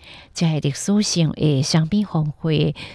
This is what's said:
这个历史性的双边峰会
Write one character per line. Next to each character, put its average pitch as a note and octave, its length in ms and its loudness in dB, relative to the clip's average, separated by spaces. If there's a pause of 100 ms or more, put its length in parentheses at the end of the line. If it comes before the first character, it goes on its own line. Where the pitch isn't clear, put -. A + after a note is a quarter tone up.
(340)
这 E3 180 0
个 D3+ 80 -2
历 D3 120 0
史 G3+ 280 0
性 E3+ 320 0
的 D3 300 2
双 D#3+ 260 2
边 G#3 180 0
峰 D3+ 240 -2
会 D3+ 460 0 (180)